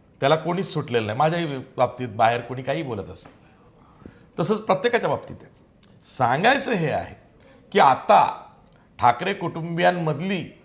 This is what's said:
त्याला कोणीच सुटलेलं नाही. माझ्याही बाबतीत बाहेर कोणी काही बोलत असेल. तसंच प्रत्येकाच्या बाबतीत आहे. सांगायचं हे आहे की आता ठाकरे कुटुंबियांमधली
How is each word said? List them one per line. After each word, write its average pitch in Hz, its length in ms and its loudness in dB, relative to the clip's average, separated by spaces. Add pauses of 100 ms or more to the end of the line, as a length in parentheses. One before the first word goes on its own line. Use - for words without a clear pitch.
(200)
त्याला 156 160 4
कोणीच 170 380 -2
सुटलेलं 120 320 -2
नाही. 107 120 -4
माझ्याही 160 400 0 (200)
बाबतीत 123 320 -2
बाहेर 117 320 2
कोणी 127 200 -10
काही 143 220 -4
बोलत 104 260 -8
असेल. - 220 -20 (1080)
तसंच 202 200 -2
प्रत्येकाच्या 208 500 0
बाबतीत - 320 -6
आहे. - 100 -20 (680)
सांगायचं 190 540 2
हे 165 200 -2
आहे 90 240 -6 (560)
की 196 80 2
आता 151 680 4 (520)
ठाकरे 170 340 2
कुटुंबियांमधली 170 1080 -2 (220)